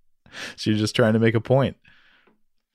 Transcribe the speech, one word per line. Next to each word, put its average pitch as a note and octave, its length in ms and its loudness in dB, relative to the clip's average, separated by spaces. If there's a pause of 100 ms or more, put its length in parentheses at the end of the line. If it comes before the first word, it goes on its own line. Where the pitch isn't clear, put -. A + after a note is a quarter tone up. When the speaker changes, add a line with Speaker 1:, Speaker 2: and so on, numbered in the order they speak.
Speaker 1:
<laughs> - 540 -20
Speaker 2:
She's G#2+ 220 -2
just G#2+ 180 -2
trying A2+ 160 2
to A2+ 80 2
make A2+ 160 2
a A2 40 0
point. B2+ 360 0 (1000)